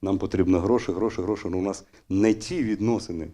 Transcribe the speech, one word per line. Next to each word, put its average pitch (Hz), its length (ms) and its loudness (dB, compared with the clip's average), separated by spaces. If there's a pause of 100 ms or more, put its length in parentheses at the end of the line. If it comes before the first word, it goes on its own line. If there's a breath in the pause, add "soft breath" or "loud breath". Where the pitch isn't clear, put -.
Нам 98 160 0
потрібно 92 420 2
гроші, 104 320 2
гроші, 95 300 -2
гроші. 95 280 -4
Ну, 92 100 -2
у - 20 -2
нас 98 240 -4 (240 soft breath)
не 104 240 4
ті 143 300 -4
відносини 104 720 -2